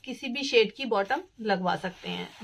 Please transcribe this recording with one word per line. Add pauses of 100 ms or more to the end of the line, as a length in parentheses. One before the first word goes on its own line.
किसी
भी
शेड
की
बॉटम (200)
लगवा
सकते
हैं। (160)